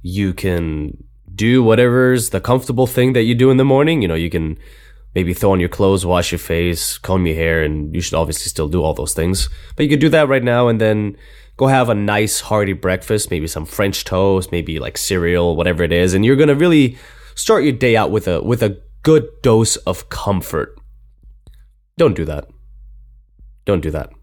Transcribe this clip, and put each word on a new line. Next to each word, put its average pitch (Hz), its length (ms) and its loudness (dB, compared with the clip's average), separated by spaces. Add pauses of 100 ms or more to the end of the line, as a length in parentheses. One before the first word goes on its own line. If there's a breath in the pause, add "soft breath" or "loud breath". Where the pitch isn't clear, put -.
You 95 300 -2
can 82 680 -4 (320)
do 117 260 2
whatever's 123 680 4
the 95 100 -2
comfortable 127 460 0
thing 127 260 0
that 123 80 2
you 117 140 2
do 127 160 4
in 131 60 4
the 135 60 4
morning. 143 380 2
You 98 60 0
know, 82 80 -2
you 82 160 -4
can 80 260 -4 (560 soft breath)
maybe 92 180 -2
throw 98 200 2
on 95 80 2
your 87 100 0
clothes, 95 380 0
wash 87 240 0
your 85 80 -6
face, 85 580 -4
comb 92 300 -2
your 80 80 -2
hair, 82 260 0
and 76 320 -4
you 85 80 -4
should 85 140 -6
obviously 80 340 -4
still - 180 -6
do 82 140 -2
all 78 140 -2
those - 180 -8
things. 87 340 -2 (280 loud breath)
But - 80 -2
you 147 60 0
could 147 100 2
do 156 100 4
that 151 180 4
right 131 160 0
now 120 260 2
and 113 120 0
then 107 360 0 (380 soft breath)
go 135 120 0
have 131 200 2
a 117 60 0
nice 104 460 0
hearty 104 340 -2
breakfast, 92 560 -2
maybe 80 160 -4
some 82 180 -8
French 98 400 -4
toast, 95 480 0
maybe, 82 280 -4
like, 64 180 -8
cereal, 87 580 0
whatever 85 280 0
it 82 80 0
is. 90 240 2
And 98 100 2
you're 131 100 4
gonna 147 200 4
really 147 420 2 (380 loud breath)
start 214 260 2
your 151 120 0
day 120 220 2
out 104 140 2
with 101 180 -2
a, 87 140 -2
with 117 220 -2
a 101 180 -4 (220)
good 156 240 4 (160)
dose 110 320 4
of - 340 -8
comfort. - 680 -6 (1160)
Don't 143 200 2
do 82 100 -4
that. 73 240 -8 (1160)
Don't 95 160 0
do 80 100 -6
that. 76 180 -8 (140)